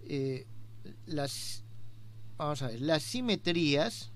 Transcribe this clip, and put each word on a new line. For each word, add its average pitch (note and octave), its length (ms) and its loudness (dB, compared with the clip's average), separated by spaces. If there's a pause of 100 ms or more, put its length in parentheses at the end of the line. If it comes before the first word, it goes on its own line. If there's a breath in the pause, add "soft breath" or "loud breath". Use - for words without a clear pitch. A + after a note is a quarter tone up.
eh, C3+ 420 -2 (600)
las, - 560 -2 (720)
vamos D3 240 0
a C3+ 60 0
ver, A#2 140 -4
las D#3 200 4
simetrías F3 1160 4